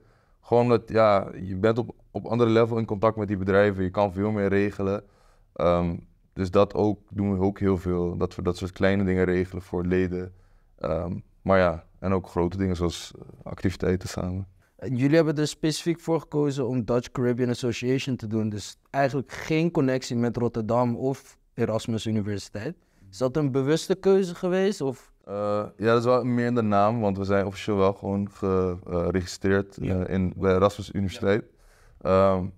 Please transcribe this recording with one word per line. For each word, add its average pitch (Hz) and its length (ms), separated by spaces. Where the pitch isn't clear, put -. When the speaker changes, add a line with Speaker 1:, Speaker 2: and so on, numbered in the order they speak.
Speaker 1:
Gewoon 120 280
dat, 117 200
ja, 104 380
je 95 140
bent 110 220
op, 113 180
op 101 140
andere 117 240
level 113 280
in 113 80
contact 107 320
met 107 100
die 101 100
bedrijven, 95 460
je 92 60
kan 101 240
veel 101 180
meer 104 160
regelen. 101 560
Ehm, 87 420
dus 92 180
dat 101 220
ook, 101 260
doen 101 300
we 95 60
ook 98 140
heel 98 180
veel, 90 400
dat 95 180
we 92 60
dat - 160
soort 92 140
kleine 98 320
dingen 92 200
regelen 92 400
voor 87 220
leden. 92 480
Ehm, 87 400
maar 95 180
ja, 85 240
en 95 140
ook 92 140
grote 87 300
dingen 95 180
zoals, 85 400
eh, - 60
activiteiten 92 640
samen. 90 380
Speaker 2:
Eh, 98 220
jullie 139 180
hebben 156 220
er 151 100
specifiek 160 520
voor 165 200
gekozen 143 480
om 123 180
Dutch 123 260
Caribbean 123 380
Association 123 640
te 110 120
doen, 110 220
dus 107 260
eigenlijk 135 420
geen 160 400
connectie 131 440
met 120 220
Rotterdam 117 580
of - 420
Erasmus 113 520
Universiteit. 104 680
Is - 60
dat 127 200
een 147 140
bewuste 143 440
keuze 190 400
geweest, 190 460
of? 135 300
Speaker 1:
Eh, 98 80
ja, 101 80
dat 117 140
is 117 60
wel 123 180
meer 120 320
de 120 60
naam, 104 400
want 98 160
we 98 60
zijn 98 220
officieel 101 320
wel 95 160
gewoon 101 380
ge-, 92 460
eh, 85 60
geregistreerd, 95 800
Speaker 2:
Ja. 92 220
Speaker 1:
eh, - 100
in, 92 240
bij 95 180
Erasmus 101 380
Universiteit. 98 500
Ehm, 95 440